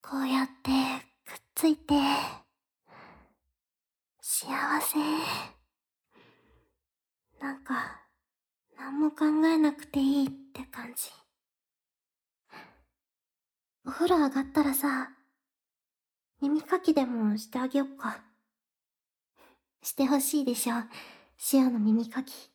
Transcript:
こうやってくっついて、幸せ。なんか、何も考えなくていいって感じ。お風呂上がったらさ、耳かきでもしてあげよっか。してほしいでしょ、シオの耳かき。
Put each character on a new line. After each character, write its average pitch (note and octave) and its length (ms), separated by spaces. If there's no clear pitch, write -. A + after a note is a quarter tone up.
こ C4+ 200
う C4+ 60
や C4 180
っ - 40
て C4 100
く - 100
っ - 60
つ - 140
い D4+ 80
て、 - 180
幸 D4 580
せ。 - 180
な C#4 140
ん C4+ 100
か、 - 380
何 C4+ 200
も D4+ 120
考 D4+ 160
え D#4+ 120
な D4+ 160
く - 120
て C#4 140
い C#4 240
い C4+ 40
っ - 20
て - 340
感 A#3+ 300
じ。 - 160
お B3+ 60
風 D#4+ 180
呂 F4+ 80
上 C#4+ 140
が C4+ 100
っ C4+ 120
た D4+ 100
ら C#4 100
さ、 C4+ 380
耳 D4 220
か F4+ 180
き E4 140
で C4+ 100
も A3 320
し - 140
て B3+ 80
あ B3+ 100
げ C#4 120
よ C4+ 40
っ C4+ 120
か。 - 280
し - 100
て C4+ 140
ほ C#4 120
し C#4+ 220
い C4+ 60
で A#3+ 80
し A#3 180
ょ、 A#3 40
シ - 220
オ C4 100
の A#3+ 100
耳 A3 300
か C4 140
き。 - 320